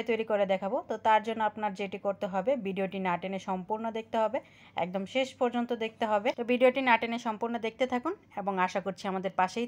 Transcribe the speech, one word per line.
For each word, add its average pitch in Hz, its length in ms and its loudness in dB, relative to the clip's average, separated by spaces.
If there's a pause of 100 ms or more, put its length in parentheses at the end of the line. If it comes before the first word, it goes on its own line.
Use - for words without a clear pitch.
তৈরি 226 220 0
করে 202 220 4
দেখাবো। 196 240 0 (120)
তো 226 60 -2 (120)
তার 214 200 8
জন্য 226 220 -2
আপনার 214 300 -4
যেটি 196 260 -6
করতে 196 280 -2
হবে, 196 180 0 (140)
ভিডিওটি 190 420 -2
না 180 140 2
টেনে 190 180 -6 (100)
সম্পূর্ণ 196 360 -2 (120)
দেখতে 220 260 -4
হবে, 220 140 0 (460)
একদম 185 200 -2 (100)
শেষ 262 140 2 (120)
পর্যন্ত 240 300 0 (140)
দেখতে 226 280 -4
হবে। 214 260 4
তো 240 140 -4
ভিডিওটি 254 380 6
না 226 120 8
টেনে 233 260 -4
সম্পূর্ণ 233 280 -2 (120)
দেখতে 220 260 -2
থাকুন 277 200 -2 (260)
এবং 196 140 -2 (120)
আশা 190 200 -2
করছি 190 260 -6
আমাদের 190 280 -2
পাশেই 233 280 0